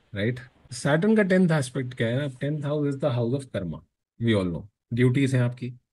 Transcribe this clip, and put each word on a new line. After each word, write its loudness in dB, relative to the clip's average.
right। -2
Saturn 2
का 4
tenth 4
aspect -2
क्या -2
है? 0
अब -8
Tenth -4
house -2
is -8
the 0
house 0
of -6
karma, -6
we 4
all 0
know, -6
Duties 2
हैं 2
आपकी। -4